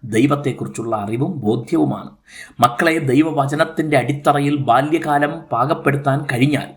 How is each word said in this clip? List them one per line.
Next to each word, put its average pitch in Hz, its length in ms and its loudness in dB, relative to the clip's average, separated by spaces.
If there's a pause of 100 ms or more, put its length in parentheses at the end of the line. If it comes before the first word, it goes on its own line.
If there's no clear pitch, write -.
ദൈവത്തെക്കുറിച്ചുള്ള 117 920 -2
അറിവും 113 440 -4
ബോധ്യവുമാണ്. 123 680 -2 (500)
മക്കളെ 160 380 2
ദൈവവചനത്തിൻ്റെ 151 960 2
അടിത്തറയിൽ 143 600 2
ബാല്യകാലം 147 760 2 (180)
പാകപ്പെടുത്താൻ 139 760 0
കഴിഞ്ഞാൽ 127 520 0